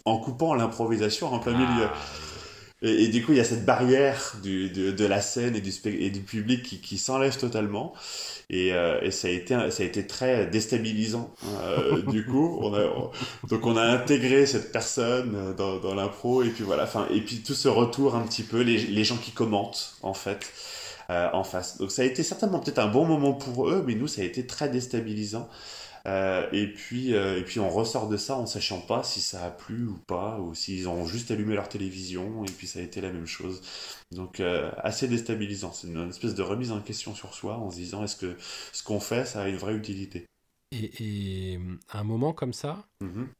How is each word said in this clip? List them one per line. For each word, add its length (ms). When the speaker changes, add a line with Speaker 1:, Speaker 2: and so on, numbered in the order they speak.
Speaker 1:
en 140
coupant 360
l'improvisation 800
en 60
plein 140
milieu. 340
Speaker 2:
Ah. 80
Speaker 1:
Et, 220
et 40
du 160
coup, 80
il 60
y 20
a 40
cette 200
barrière 800
du, 280
de, 200
de 140
la 160
scène 340
et 60
du 100
spe-, 160
et 100
du 120
public 420
qui, 160
qui 180
s'enlève 380
totalement. 580
Et, 220
euh, 260
et 120
ça 160
a 20
été 240
un-, 160
ça 140
a 20
été 220
très 400
déstabilisant, 840
hein, 180
euh, 400
du 240
coup, 340
on 140
a, 100
on, 280
donc 180
on 120
a 80
intégré 600
cette 280
personne, 640
euh, 180
dans, 240
dans 160
l'impro, 480
et 80
puis 140
voilà, 180
enfin, 300
et 80
puis 240
tout 100
ce 140
retour 480
un 100
petit 160
peu, 180
les, 180
les 260
gens 140
qui 120
commentent, 720
en 120
fait, 380
euh, 220
en 120
face. 340
Donc 140
ça 100
a 20
été 200
certainement 340
peut-être 220
un 80
bon 180
moment 280
pour 360
eux, 160
mais 80
nous, 140
ça 140
a 20
été 200
très 240
déstabilisant. 800
Euh, 420
et 160
puis, 460
euh, 260
et 40
puis 180
on 80
ressort 400
de 80
ça 180
en 120
sachant 340
pas 220
si 180
ça 240
a 60
plu 340
ou 220
pas, 340
ou 140
s'ils 340
ont 180
juste 240
allumé 240
leur 140
télévision, 760
et 40
puis 160
ça 120
a 40
été 200
la 100
même 140
chose. 340
Donc, 300
euh, 380
assez 300
déstabilisant. 640
C'est 140
une, 100
une 100
espèce 260
de 80
remise 300
en 80
question 340
sur 200
soi, 240
en 120
se 60
disant, 260
est-ce 140
que 180
ce 100
qu'on 160
fait, 280
ça 160
a 60
une 100
vraie 160
utilité ? 500
Speaker 2:
Et, 800
et, 60
euh, 180
à 100
un 40
moment 280
comme 220
ça, 320
Speaker 1:
Mhm. 260